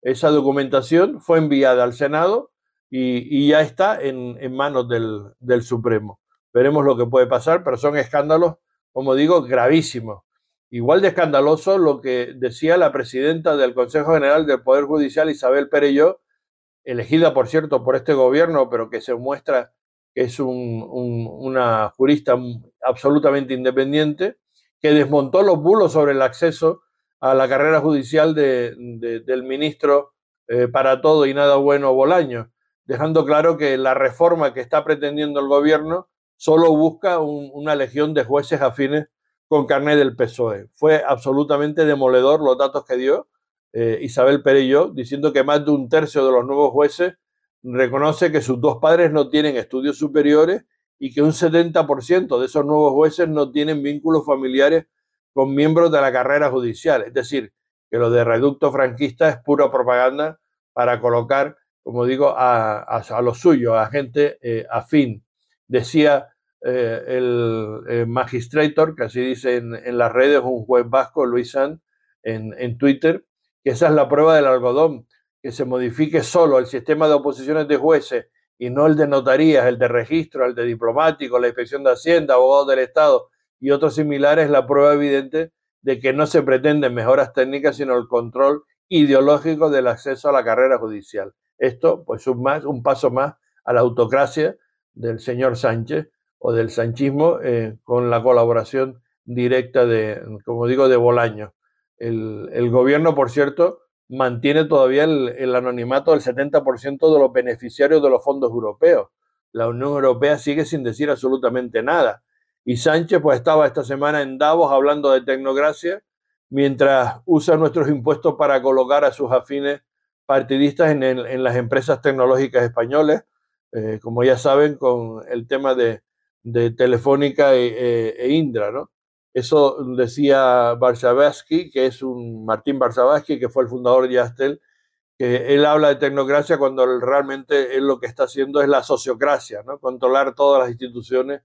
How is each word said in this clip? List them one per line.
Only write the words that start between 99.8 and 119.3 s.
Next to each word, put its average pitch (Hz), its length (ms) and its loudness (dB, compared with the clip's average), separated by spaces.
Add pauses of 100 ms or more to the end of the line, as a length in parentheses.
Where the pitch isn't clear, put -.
de, 110 360 -2 (220)
como 120 220 -4
digo, 131 220 2
de 127 80 4
Bolaño. 117 580 0 (420)
El, 110 560 -8
el 120 180 -2
gobierno, 143 440 2
por 135 160 0
cierto, 143 540 -2 (220)
mantiene 131 600 -2
todavía 139 380 2
el, 143 260 0
el 127 260 -4
anonimato 123 540 -2
del 147 100 4
setenta 139 420 -2
por 131 160 -2
ciento 139 320 0
de 156 100 4
los 131 120 4
beneficiarios 127 720 0
de 139 80 4
los 123 120 2
fondos 139 280 -2
europeos. 113 580 0 (420)
La 113 160 -4
Unión 123 260 -4
Europea 135 440 2
sigue 147 300 -4
sin 143 180 -8
decir 120 260 -4
absolutamente 123 720 -2
nada. 131 400 0 (460)
Y 123 100 -2
Sánchez, 165 440 0
pues, 139 160 2
estaba 156 260 2
esta 143 200 -2
semana 143 380 -2
en 131 160 -8
Davos 151 340 2
hablando 143 400 2
de 131 80 2
tecnocracia, 139 800 -4 (480)
mientras 135 720 0
usa 165 320 2
nuestros 156 320 0
impuestos 147 460 -2
para 143 260 0
colocar 131 440 2
a 131 80 2
sus 131 180 -6